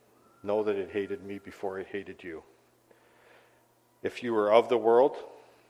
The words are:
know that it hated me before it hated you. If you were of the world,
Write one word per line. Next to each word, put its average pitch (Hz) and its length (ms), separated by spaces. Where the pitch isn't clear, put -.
know 104 200
that 104 140
it 92 140
hated 98 320
me 101 160
before 95 400
it 92 100
hated 95 360
you. 80 180
If - 200
you 120 100
were 104 180
of 117 200
the 123 80
world, 117 400